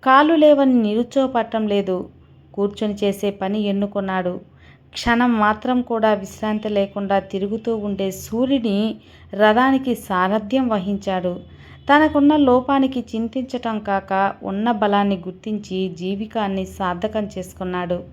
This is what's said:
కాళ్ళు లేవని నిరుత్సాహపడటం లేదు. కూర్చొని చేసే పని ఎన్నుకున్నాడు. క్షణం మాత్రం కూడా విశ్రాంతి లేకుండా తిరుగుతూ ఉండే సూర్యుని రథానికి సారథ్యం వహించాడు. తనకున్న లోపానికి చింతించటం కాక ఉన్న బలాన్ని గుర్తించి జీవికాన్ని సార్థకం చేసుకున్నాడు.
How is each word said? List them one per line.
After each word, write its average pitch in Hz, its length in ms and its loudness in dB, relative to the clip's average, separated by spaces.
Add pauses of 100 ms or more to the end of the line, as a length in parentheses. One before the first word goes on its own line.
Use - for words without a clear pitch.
కాళ్ళు 285 300 6
లేవని 294 400 6
నిరుత్సాహపడటం 226 920 0
లేదు. 196 420 -2 (440)
కూర్చొని 202 400 -4
చేసే 202 380 -2
పని 196 300 -4
ఎన్నుకున్నాడు. 196 760 -2 (520)
క్షణం 240 480 2
మాత్రం 214 420 0
కూడా 220 320 0
విశ్రాంతి 214 560 -6
లేకుండా 196 500 -2
తిరుగుతూ 202 560 -4
ఉండే 196 360 -4
సూర్యుని 220 840 -2 (380)
రథానికి 247 600 4
సారథ్యం 208 720 0
వహించాడు. 190 720 -2 (420)
తనకున్న 294 540 4
లోపానికి 262 640 2
చింతించటం 233 800 -6
కాక 196 540 -2 (100)
ఉన్న 202 280 -2
బలాన్ని 202 440 2
గుర్తించి 185 840 -6
జీవికాన్ని 196 640 -4
సార్థకం 202 720 -4
చేసుకున్నాడు. 180 760 -6